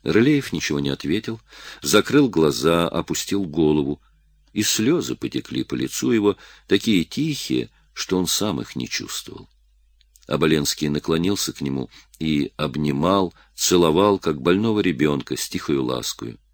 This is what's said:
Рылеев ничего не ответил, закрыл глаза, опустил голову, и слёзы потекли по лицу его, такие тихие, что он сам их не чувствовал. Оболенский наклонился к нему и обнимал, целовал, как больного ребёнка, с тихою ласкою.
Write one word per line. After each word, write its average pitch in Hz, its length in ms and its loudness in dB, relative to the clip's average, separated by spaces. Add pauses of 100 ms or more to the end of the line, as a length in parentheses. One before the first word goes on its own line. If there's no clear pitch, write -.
Рылеев 127 500 2
ничего 76 280 -2
не 71 80 -2
ответил, 95 520 -4 (420)
закрыл 113 460 4
глаза, 80 600 2
опустил 95 560 -4
голову, 76 580 0 (500)
и - 120 -2
слёзы 107 500 0
потекли - 480 -6
по - 140 -6
лицу 64 340 -4
его, 101 260 2 (300)
такие 98 380 2
тихие, 131 640 -4 (220)
что - 260 -4
он 90 80 0
сам 92 340 -2
их - 140 -12
не 62 140 -8
чувствовал. - 600 -10 (760)
Оболенский 76 640 0
наклонился 82 640 -2
к - 80 -16
нему 67 280 -4 (300)
и 76 380 -2
обнимал, 76 760 0 (220)
целовал, 92 640 4
как 76 240 -4
больного 104 380 2
ребёнка, 73 560 0
с - 120 -8
тихою 71 360 -2
ласкою. 58 560 -6 (120)